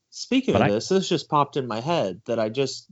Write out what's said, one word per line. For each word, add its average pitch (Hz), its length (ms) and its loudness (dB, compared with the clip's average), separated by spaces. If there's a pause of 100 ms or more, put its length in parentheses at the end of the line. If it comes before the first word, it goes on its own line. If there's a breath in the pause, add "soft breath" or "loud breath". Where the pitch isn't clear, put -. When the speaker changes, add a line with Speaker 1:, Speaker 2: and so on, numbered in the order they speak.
Speaker 1:
Speaking 254 460 0
Speaker 2:
But 101 60 6
Speaker 1:
of 131 40 4
Speaker 2:
I - 20 4
Speaker 1:
this, 107 220 0
this 190 200 2
just 151 200 -2
popped 147 280 2
in 127 100 -4
my 110 120 -4
head 117 460 -2
that 113 140 -2
I 107 100 0
just 131 420 -4